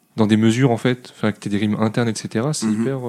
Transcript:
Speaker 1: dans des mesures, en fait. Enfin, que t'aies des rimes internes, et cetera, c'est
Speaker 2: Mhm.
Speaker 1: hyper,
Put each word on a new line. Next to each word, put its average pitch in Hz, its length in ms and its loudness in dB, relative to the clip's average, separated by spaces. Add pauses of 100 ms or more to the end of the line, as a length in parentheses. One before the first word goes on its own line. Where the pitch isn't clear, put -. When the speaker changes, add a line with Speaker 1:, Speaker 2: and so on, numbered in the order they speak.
(160)
Speaker 1:
dans 110 120 2
des 107 100 4
mesures, 113 340 4
en 113 60 0
fait. 123 380 -2
Enfin, 107 160 -2
que - 80 -8
t'aies 104 100 -8
des 101 80 0
rimes 107 220 0
internes, 110 300 0
et 107 60 -2
cetera, 117 380 -4
c'est 110 140 -6
Speaker 2:
Mhm. 107 140 -4
Speaker 1:
hyper, 131 280 -4